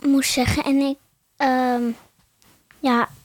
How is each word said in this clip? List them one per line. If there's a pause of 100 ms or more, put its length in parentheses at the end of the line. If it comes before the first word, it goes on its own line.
moest
zeggen.
En
ik, (420)
ehm, (1000)
ja, (160)